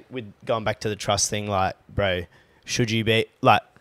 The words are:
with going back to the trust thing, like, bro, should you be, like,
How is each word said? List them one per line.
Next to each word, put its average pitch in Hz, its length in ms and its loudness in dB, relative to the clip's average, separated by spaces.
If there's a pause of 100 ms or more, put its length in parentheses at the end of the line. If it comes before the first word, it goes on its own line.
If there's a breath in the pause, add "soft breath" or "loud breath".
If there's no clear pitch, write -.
(120)
with 113 200 -12 (140)
going 113 180 -2
back 104 180 -4
to 113 60 -6
the 104 80 -4
trust - 340 -2
thing, 104 180 -6
like, 95 280 0 (140)
bro, 92 320 -2 (420 soft breath)
should 120 260 -2
you 113 140 0
be, 110 220 4 (160)
like, 113 200 6 (200)